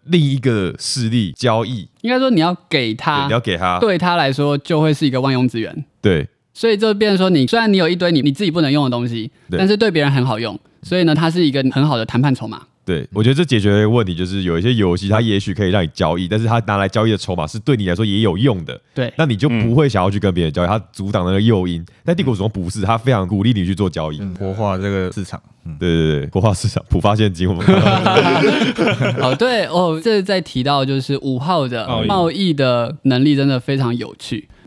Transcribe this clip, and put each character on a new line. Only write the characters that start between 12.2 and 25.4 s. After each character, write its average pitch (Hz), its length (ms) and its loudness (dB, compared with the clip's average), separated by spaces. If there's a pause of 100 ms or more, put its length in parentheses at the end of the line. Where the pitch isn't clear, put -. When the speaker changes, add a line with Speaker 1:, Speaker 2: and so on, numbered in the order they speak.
Speaker 2:
判 139 120 2
筹 113 140 -6
码。 110 140 -12 (240)
Speaker 1:
对， 80 280 -4
我 104 100 0
觉 120 60 6
得 135 40 4
这 160 120 2
解 131 120 0
决 101 140 2
了 101 80 4
一 - 40 4
个 107 60 2
问 117 160 2
题， 90 80 -4
就 87 120 -4
是 95 180 -4
有 85 160 0
一 - 20 -2
些 123 120 2
游 98 200 2
戏 92 140 -2
它 110 140 2
也 107 180 0
许 104 140 -6
可 98 120 -2
以 90 40 2
让 98 120 2
你 80 120 -2
交 85 240 0
易， 92 100 -4
但 104 100 -2
是 113 80 0
它 117 220 2
拿 104 80 -2
来 98 100 0
交 110 220 0
易 113 40 2
的 104 40 2
筹 95 180 -6
码 80 140 -4
是 113 100 -10
对 127 200 0
你 98 100 -2
来 87 80 2
说 107 80 -2
也 101 160 0
有 95 180 2
用 101 280 0
的。 62 120 -12 (160)
Speaker 2:
对。 123 220 -4
Speaker 1:
那 160 100 0
你 117 120 0
就 135 100 0
不 113 260 2
会 147 140 4
想 98 160 2
要 98 80 2
去 101 80 -2
跟 95 140 0
别 87 100 0
人 78 80 0
交 87 140 0
易， - 20 -2
它 107 100 0 (140)
阻 98 180 -8
挡 101 160 -2
那 92 60 0
个 95 80 2
诱 104 260 2
因。 87 180 -4 (200)
但 170 100 0
帝 170 100 -2
国 127 120 0
曙 90 40 -6
光 107 120 0
不 90 180 -6
是， 104 120 -6
它 113 160 2
非 127 120 -2
常 101 160 2
鼓 98 160 0
励 117 120 4
你 95 120 0
去 95 80 0
做 92 160 0
交 78 220 -6
易。 76 80 -10
Speaker 3:
嗯， 92 160 -8
活 95 180 -6
化 101 240 -2
这 101 120 -2
个 95 240 -2
市 101 100 -8
场。 - 180 -12 (240)